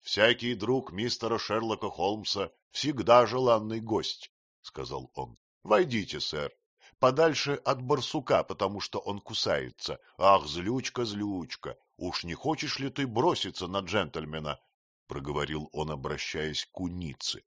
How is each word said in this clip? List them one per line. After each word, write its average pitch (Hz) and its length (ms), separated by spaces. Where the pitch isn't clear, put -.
"Всякий 117 540
друг 101 360
мистера 113 460
Шерлока 110 520
Холмса 95 600
всегда 123 540
желанный 113 540
гость", — 110 520
сказал 65 520
он. 60 240
"Войдите, 104 560
сэр, 73 320
подальше 143 540
от 131 280
барсука, 135 600
потому 98 380
что - 180
он 101 220
кусается. 76 760
Ах, 95 280
злючка, 104 600
злючка, 98 720
уж 87 300
не 85 80
хочешь 151 460
ли 135 100
ты 139 180
броситься 117 600
на 95 120
джентльмена?" — 78 800
проговорил 73 640
он, 76 200
обращаясь 73 760
к - 60
кунице 87 760